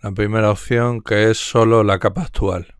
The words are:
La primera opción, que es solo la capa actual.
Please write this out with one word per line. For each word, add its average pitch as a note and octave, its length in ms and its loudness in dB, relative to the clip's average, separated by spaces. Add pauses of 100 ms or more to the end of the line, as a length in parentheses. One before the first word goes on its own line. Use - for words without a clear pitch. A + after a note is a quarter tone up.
La G#2 100 -8
primera G#2+ 400 0
opción, A#2+ 500 -2
que A2 300 2
es A2 60 0
solo A2+ 480 2
la G2 120 0
capa G2+ 260 -2
actual. F#2 560 -6